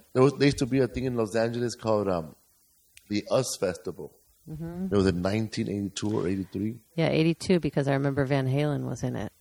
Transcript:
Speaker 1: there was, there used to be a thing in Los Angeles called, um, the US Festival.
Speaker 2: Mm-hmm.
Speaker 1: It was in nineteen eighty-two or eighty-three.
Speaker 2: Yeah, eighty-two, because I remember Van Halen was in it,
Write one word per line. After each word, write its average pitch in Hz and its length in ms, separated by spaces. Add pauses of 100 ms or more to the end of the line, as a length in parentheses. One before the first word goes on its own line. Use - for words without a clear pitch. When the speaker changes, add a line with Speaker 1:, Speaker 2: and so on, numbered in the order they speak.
(120)
Speaker 1:
there 127 100
was, 139 120
there 135 120
used 139 120
to 135 80
be 131 140
a 123 60
thing 127 180
in 123 120
Los 110 180
Angeles 117 400
called, 104 340
um, 82 260 (760)
the 104 220
US 123 280
Festival. 87 540 (380)
Speaker 2:
Mm-hmm. 170 420
Speaker 1:
It 202 60
was 95 80
in 90 160
nineteen 110 480
eighty-two 101 500
or 90 80
eighty-three. 98 480 (200)
Speaker 2:
Yeah, 160 120
eighty-two, 160 520
because 143 280
I 139 60
remember 139 320
Van 135 200
Halen 139 400
was 127 160
in 123 140
it, - 240